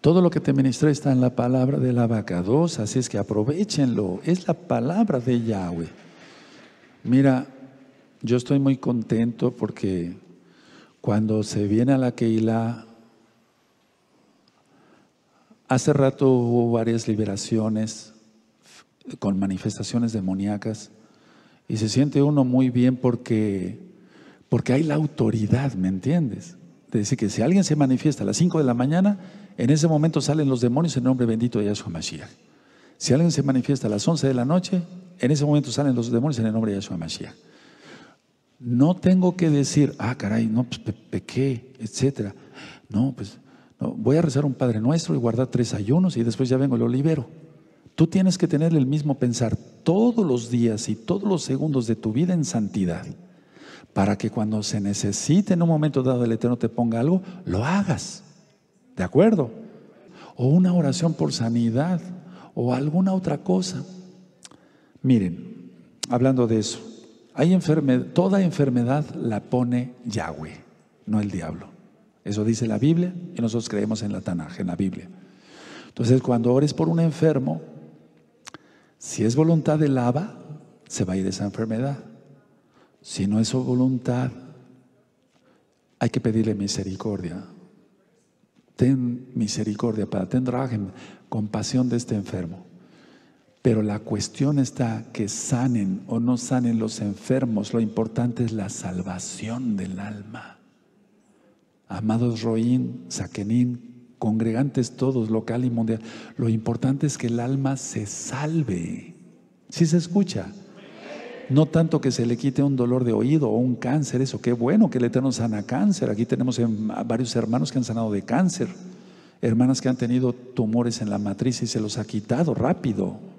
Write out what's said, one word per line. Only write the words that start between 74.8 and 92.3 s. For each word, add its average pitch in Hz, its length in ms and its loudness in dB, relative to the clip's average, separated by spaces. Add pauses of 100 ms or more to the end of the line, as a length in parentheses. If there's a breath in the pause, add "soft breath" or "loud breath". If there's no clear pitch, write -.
Entonces, 120 340 4
cuando 123 320 2
ores 139 180 4
por 160 160 0
un 165 120 2
enfermo, 156 640 2 (1300 loud breath)
si - 280 -4
es 117 100 2
voluntad 156 420 4
del 143 220 2
Abba, 127 400 -2 (480)
se - 180 -4
va 92 100 -4
a - 20 0
ir 95 100 -2
esa 95 200 -4
enfermedad. 113 520 -4 (1040 soft breath)
Si - 240 -4
no 107 140 2
es 110 80 2
su 131 160 -2
voluntad, 127 680 0 (1700 soft breath)
hay 120 120 0
que - 100 -2
pedirle 110 340 0
misericordia. 98 880 -6 (1300)
Ten 123 600 2
misericordia, 107 720 -2
Padre, 95 200 -2
ten 127 200 0
rajem, 120 420 -4 (400 loud breath)
compasión 110 600 -2
de 120 80 0
este 117 200 -2
enfermo. 90 500 -6 (960 loud breath)